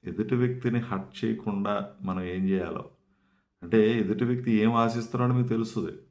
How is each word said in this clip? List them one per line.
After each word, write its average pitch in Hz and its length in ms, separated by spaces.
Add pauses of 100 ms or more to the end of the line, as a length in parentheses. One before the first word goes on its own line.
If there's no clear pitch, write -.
ఎదుటి 107 320
వ్యక్తిని 120 440
హర్ట్ 98 460
చేయకుండా 107 640 (120)
మనం 92 220
ఏం 92 260
చేయాలో, 85 360 (760)
అంటే 110 360
ఎదుటి 101 260
వ్యక్తి 123 260
ఏం 110 220
ఆశిస్తున్నాడో 117 600
మీకు 123 140
తెలుస్తుంది. 110 440 (200)